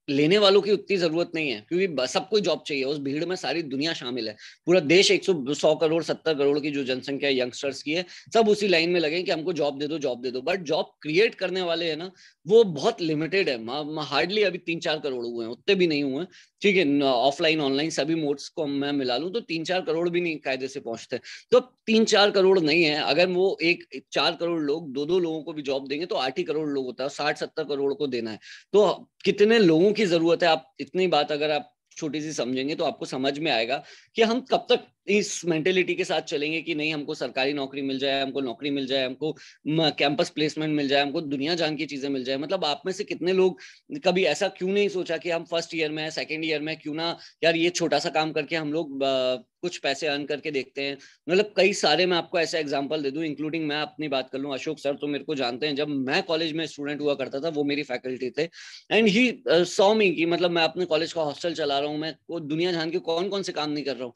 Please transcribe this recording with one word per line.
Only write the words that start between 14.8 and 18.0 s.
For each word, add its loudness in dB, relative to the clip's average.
करोड़ -4
हुए -6
हैं, -8
उतने 0
भी 4
नहीं 2
हुए -2
हैं, -6
ठीक 4
है? 4
न-, 4
offline, 2
online 0
सभी -2